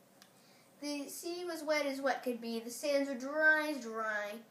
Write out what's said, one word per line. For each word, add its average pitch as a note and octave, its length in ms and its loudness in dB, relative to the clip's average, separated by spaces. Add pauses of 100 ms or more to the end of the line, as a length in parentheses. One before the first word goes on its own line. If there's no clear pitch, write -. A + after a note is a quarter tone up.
(800)
The C#4+ 280 -6
sea F4 360 -6
was E4 180 -6
wet D4+ 240 2
as C4+ 140 0
wet C4+ 220 2
could A#3+ 180 -2
be. A#3 200 -4
The A3+ 100 -8
sands C#4 380 2
were C#4 60 -4
dry D4+ 560 4
as C#4 120 -2
dry. G#3+ 520 -2 (160)